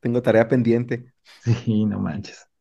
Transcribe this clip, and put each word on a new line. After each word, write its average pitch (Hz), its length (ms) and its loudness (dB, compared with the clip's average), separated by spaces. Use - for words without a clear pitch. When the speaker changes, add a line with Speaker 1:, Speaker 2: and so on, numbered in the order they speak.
Speaker 1:
tengo 120 200 -2
tarea 113 280 4
pendiente. 120 640 0
Speaker 2:
Sí, 110 420 0
no 98 140 -2
manches. 95 480 -10